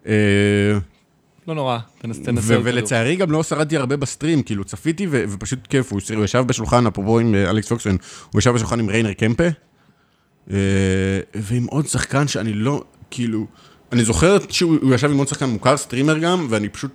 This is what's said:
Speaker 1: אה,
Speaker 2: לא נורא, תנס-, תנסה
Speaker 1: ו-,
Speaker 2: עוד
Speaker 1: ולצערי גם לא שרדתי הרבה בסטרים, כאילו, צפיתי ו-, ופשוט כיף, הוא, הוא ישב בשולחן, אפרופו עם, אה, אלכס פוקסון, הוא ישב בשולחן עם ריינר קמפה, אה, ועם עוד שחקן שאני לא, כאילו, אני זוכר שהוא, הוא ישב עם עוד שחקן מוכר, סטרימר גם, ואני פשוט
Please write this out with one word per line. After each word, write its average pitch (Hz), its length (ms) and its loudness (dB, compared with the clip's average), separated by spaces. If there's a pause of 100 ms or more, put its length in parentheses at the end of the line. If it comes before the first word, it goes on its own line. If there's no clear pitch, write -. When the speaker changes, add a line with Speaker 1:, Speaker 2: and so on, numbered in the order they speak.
Speaker 1:
אה, 104 60 0 (1400)
Speaker 2:
לא 160 60 -6
נורא, 131 240 -2 (200)
תנס-, 113 260 -8
תנסה 113 280 0
Speaker 1:
ו-, 117 40 6
Speaker 2:
עוד 123 100 2
Speaker 1:
ולצערי 120 500 0
גם 185 140 0
לא 156 120 0
שרדתי 156 340 -2
הרבה 135 200 0
בסטרים, 143 460 0
כאילו, 101 220 -4
צפיתי 165 460 -4
ו-, 123 180 0
ופשוט 101 380 -8
כיף, 131 260 0
הוא, 101 80 -2 (160)
הוא 107 80 2
ישב 123 220 2
בשולחן, 120 400 2
אפרופו 104 320 0
עם, 113 160 2
אה, 98 160 2
אלכס 107 180 -2
פוקסון, 101 280 -2 (360)
הוא - 60 2
ישב 120 120 4
בשולחן 117 300 0
עם 107 80 0
ריינר 110 240 0
קמפה, 117 320 0 (1040)
אה, 98 60 -2 (800)
ועם 110 300 -2
עוד 143 220 -2
שחקן 139 420 0
שאני 110 240 -4
לא, 113 300 -2 (280)
כאילו, 113 360 -4 (460)
אני 120 120 4
זוכר 160 320 4 (120)
שהוא, 165 340 2
הוא 131 120 4
ישב 139 160 2
עם 143 80 2
עוד 139 100 0
שחקן 139 180 -4
מוכר, 127 300 2
סטרימר 143 420 0
גם, 170 320 0
ואני 104 180 0
פשוט 131 260 -10